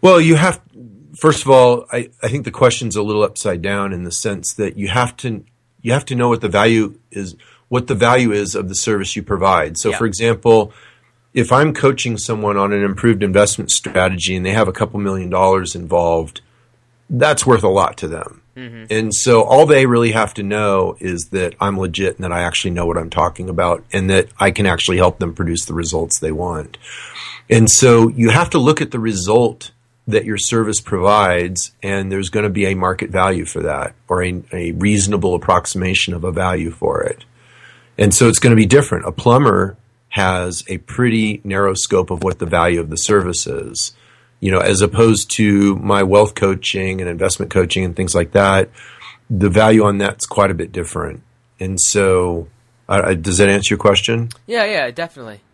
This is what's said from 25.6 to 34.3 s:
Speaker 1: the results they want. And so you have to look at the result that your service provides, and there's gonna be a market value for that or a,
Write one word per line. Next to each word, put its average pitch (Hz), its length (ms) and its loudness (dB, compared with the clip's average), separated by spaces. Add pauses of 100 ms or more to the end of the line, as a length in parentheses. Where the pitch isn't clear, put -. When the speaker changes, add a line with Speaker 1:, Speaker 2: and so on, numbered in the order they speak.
Speaker 1:
the 80 100 -10
results 80 460 -4
they 80 100 -4
want. 78 480 -8 (720)
And 113 180 6
so 117 400 6
you 117 220 2
have 165 200 2
to 165 80 0
look 147 220 2
at 147 120 -6
the 120 80 -6
result 110 720 0 (340)
that 104 180 0
your 104 140 -6
service 107 420 -2
provides, 92 920 0 (100)
and 98 300 -4
there's 98 160 -4
gonna 107 200 -2
be 98 180 -2
a 95 100 -2
market 92 340 -4
value 92 340 0
for 78 180 -8
that 71 340 -6 (100)
or 90 160 -2
a, 90 180 -4 (120)